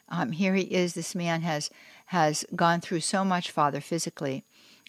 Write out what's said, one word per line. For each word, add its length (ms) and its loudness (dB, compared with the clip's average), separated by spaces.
Um, 220 -2
here 240 2
he 80 2
is. 320 0
This 200 -8
man 280 0
has, 280 -2
has 380 2
gone 260 4
through 200 -2
so 240 0
much, 260 0
Father, 300 2
physically, 640 -4